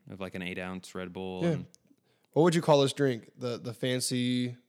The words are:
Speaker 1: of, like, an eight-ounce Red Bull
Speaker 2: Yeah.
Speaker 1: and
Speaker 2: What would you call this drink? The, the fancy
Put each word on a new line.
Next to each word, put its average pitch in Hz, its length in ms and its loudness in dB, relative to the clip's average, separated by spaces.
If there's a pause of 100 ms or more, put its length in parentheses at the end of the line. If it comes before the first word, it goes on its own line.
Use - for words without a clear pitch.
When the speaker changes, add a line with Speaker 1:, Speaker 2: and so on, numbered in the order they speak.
Speaker 1:
of, 95 100 -12
like, 92 160 -8
an 92 80 -6
eight-ounce 92 520 -6
Red 92 180 -8
Bull 92 300 -6
Speaker 2:
Yeah. 170 80 2
Speaker 1:
and 131 140 -4 (680)
Speaker 2:
What 147 100 6
would 170 120 6
you 175 60 2
call 143 200 6
this 139 120 2
drink? 131 440 0
The, 123 200 -6
the 120 160 -8
fancy 123 840 0 (140)